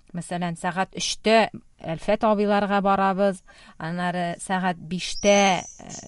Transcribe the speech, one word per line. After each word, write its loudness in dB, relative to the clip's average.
Мәсәлән, -6
сәгать -4
өчтә 2
Әлфәт -2
абыйларга 2
барабыз, 2
аннары -4
сәгать -2
биштә, 2
э, -16